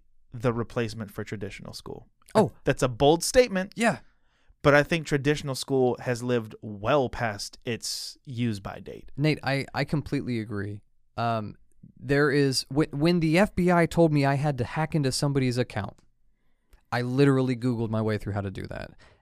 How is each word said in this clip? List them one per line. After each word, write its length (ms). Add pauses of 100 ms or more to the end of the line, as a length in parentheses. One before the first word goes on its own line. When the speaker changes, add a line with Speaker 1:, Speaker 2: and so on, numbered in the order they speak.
(340)
Speaker 1:
the 200
replacement 580
for 120
traditional 500
school. 340 (260)
Speaker 2:
Oh. 180 (140)
Speaker 1:
That's 180
a 40
bold 360
statement. 520
Speaker 2:
Yeah. 240 (600)
Speaker 1:
But 120
I 100
think 220
traditional 500
school 460
has 220
lived 380
well 480
past 560
its 600
use-by 560
date. 340
Speaker 2:
Nate, 280
I, 300
I 120
completely 540
agree. 420 (360)
Um, 380 (440)
there 320
is, 420
wh-, 200
when 260
the 180
F 180
B 160
I 140
told 260
me 140
I 100
had 220
to 80
hack 300
into 160
somebody's 460
account, 380 (960)
I 100
literally 540
Googled 340
my 120
way 160
through 160
how 80
to 100
do 160
that. 240 (300)